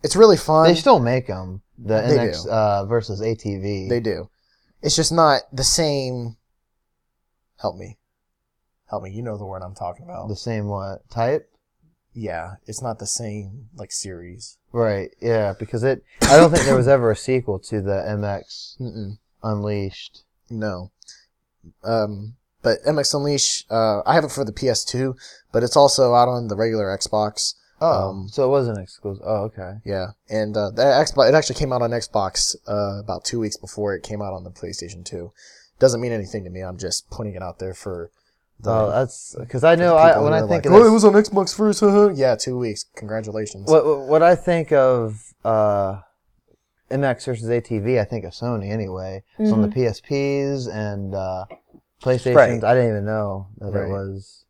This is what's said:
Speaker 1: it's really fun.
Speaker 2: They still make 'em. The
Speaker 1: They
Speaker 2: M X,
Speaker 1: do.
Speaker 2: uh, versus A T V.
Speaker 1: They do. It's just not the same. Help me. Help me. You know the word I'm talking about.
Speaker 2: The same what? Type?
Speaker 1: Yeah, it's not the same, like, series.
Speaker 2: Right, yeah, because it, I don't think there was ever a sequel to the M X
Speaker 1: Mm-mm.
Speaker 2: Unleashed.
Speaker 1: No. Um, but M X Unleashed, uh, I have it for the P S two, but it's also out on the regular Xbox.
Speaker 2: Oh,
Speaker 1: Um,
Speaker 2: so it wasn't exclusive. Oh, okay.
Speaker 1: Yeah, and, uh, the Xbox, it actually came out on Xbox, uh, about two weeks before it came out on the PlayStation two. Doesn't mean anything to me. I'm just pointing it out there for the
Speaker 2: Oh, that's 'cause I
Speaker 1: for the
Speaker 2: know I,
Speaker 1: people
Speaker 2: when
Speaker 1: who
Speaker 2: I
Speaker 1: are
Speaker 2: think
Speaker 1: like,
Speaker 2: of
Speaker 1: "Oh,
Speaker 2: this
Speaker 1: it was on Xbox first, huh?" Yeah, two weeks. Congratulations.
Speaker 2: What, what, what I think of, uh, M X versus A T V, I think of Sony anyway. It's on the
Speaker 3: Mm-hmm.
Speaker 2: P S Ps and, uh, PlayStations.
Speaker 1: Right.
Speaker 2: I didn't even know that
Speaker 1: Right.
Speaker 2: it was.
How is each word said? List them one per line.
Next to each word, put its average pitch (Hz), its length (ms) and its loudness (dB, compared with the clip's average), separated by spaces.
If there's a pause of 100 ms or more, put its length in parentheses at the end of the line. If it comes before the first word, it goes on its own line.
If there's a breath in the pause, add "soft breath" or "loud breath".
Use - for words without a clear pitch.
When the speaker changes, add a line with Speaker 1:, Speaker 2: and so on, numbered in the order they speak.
Speaker 1:
it's 160 140 -2
really 208 200 6
fun. 156 300 2
Speaker 2:
They 170 80 6
still 226 240 4
make 123 320 -2
'em. 92 320 -12 (160)
The 110 220 -2
Speaker 1:
They 127 180 2
Speaker 2:
M 117 100 0
X, 80 140 -6
Speaker 1:
do. - 80 -8
Speaker 2:
uh, 104 360 0
versus 107 340 -4
A 110 160 -4
T 101 220 -8
V. 98 300 -6
Speaker 1:
They 120 120 0
do. 92 280 -6 (540)
It's 151 140 -2
just 160 160 -2
not 156 300 4 (100)
the 117 100 -6
same. 127 760 -2 (1200)
Help 90 160 -6
me. 98 220 -18 (920)
Help 104 140 -8
me. 85 80 -14
You 113 100 -12
know 110 160 -10
the 104 80 -12
word 92 160 -12
I'm 92 140 -16
talking 87 280 -12
about. 175 240 -14
Speaker 2:
The 104 60 -8
same 107 320 -8
what? 98 440 -10
Type? 123 380 -2 (680)
Speaker 1:
Yeah, 92 420 -10 (100)
it's 110 160 -12
not 113 160 -8
the 123 80 -12
same, 107 680 -10
like, 101 160 -18
series. 87 680 -14 (120)
Speaker 2:
Right, 107 380 -2 (140)
yeah, 110 360 0
because 110 240 -6
it, 131 220 0 (160 soft breath)
I 135 160 8
don't 165 160 10
think 160 140 2
there 135 100 4
was 123 100 2
ever 127 240 4
a 104 60 2
sequel 123 440 -4
to 107 200 -6
the 98 260 -4
M 104 160 -4
X - 560 -10
Speaker 1:
Mm-mm. 107 380 -12 (260)
Speaker 2:
Unleashed. 104 840 -6 (260)
Speaker 1:
No. 101 400 -8 (920 loud breath)
Um, 107 520 -4 (280)
but 113 220 0
M 151 140 2
X 139 160 -2
Unleashed, 143 560 -2
uh, 110 340 0
I - 100 2
have 156 100 4
it 139 60 -8
for 139 140 -4
the 110 80 -8
P - 160 -2
S 113 160 0
two, 131 320 -4 (360 loud breath)
but 117 100 2
it's 120 140 -2
also 135 380 6
out 123 140 6
on 120 200 -4
the 104 80 -4
regular 110 300 -2
Xbox. 104 680 -4 (260)
Speaker 2:
Oh, 98 300 0
Speaker 1:
Um, 95 180 -10
Speaker 2:
so 135 160 -2
it 127 60 2
wasn't 123 280 0
exclusive. 98 480 -12
Oh, 104 180 -2
okay. 101 400 -12
Speaker 1:
Yeah, 95 240 -6 (200)
and, 107 260 -4
uh, 104 160 -2
the 113 120 -2
Xbox, 135 480 4
it 139 40 6
actually 151 220 2
came 135 160 -4
out 123 80 -2
on 117 120 -2
Xbox, 107 600 -4 (140)
uh, 101 320 -4
about 98 240 -10
two 120 160 -6
weeks 107 160 -6
before 104 380 -6
it 87 80 -10
came 104 180 -10
out 98 140 -8
on 92 100 -14
the 92 60 -18
PlayStation 87 520 -14
two. 87 300 -14 (460 soft breath)
Doesn't 117 240 4
mean 123 100 -4
anything 104 320 -8
to 87 60 -14
me. 92 100 -14
I'm 92 160 -12
just 87 320 -8
pointing 107 280 -10
it 90 60 -12
out 90 160 -14
there 92 160 -10
for 87 360 -12 (500)
the 110 100 -4
Speaker 2:
Oh, 107 200 2
that's 123 440 -4 (140)
'cause 127 160 -2
I 165 80 8
Speaker 1:
for 170 60 8
the 170 40 2
Speaker 2:
know 170 140 6
I, 165 140 10
Speaker 1:
people 147 120 4
Speaker 2:
when 147 100 2
Speaker 1:
who 160 40 2
Speaker 2:
I 156 60 2
Speaker 1:
are - 40 -2
Speaker 2:
think 160 40 -4 (140)
Speaker 1:
like, - 20 2
Speaker 2:
of 170 80 6
Speaker 1:
"Oh, 208 40 12
Speaker 2:
this 233 100 12
Speaker 1:
it 214 40 8
was 220 120 6
on 202 100 10
Xbox 202 380 4
first, 208 280 0
huh?" 208 340 6
Yeah, 127 220 2
two 127 200 -6
weeks. 117 280 -6 (100)
Congratulations. 107 720 -8
Speaker 2:
What, 156 160 6
what, 143 180 2
what 151 200 4
I 170 140 6
think 165 340 -2
of, 123 640 2 (100)
uh, 101 580 0 (840)
M 135 140 -2
X 131 220 -2
versus 113 240 -6
A 120 120 0
T 113 200 -6
V, 120 180 0
I 104 60 0
think 104 200 -8
of 87 80 -12
Sony 110 380 -6
anyway. 95 540 -8 (160)
It's 214 100 2
on 214 120 2
the 208 60 2
Speaker 3:
Mm-hmm. 214 60 -6
Speaker 2:
P 127 120 0
S 110 140 -4
Ps 139 720 -4
and, 101 440 -8
uh, 92 300 -8 (540)
PlayStations. 127 360 2
Speaker 1:
Right. 120 260 4
Speaker 2:
I 113 120 4
didn't 120 160 2
even 104 140 -4
know 101 440 -6 (100)
that 101 140 -10
Speaker 1:
Right. 98 160 -4
Speaker 2:
it - 20 -6
was. 98 600 -10